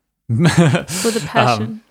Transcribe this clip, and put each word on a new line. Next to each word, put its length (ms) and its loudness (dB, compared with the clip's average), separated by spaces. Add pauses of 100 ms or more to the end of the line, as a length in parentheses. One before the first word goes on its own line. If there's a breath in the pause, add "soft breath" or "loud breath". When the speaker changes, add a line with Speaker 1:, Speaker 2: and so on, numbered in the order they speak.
Speaker 1:
<laughs> 220 -20
Speaker 2:
For 800 0
the 100 -4
Speaker 1:
Um, 60 -8
Speaker 2:
passion. 640 0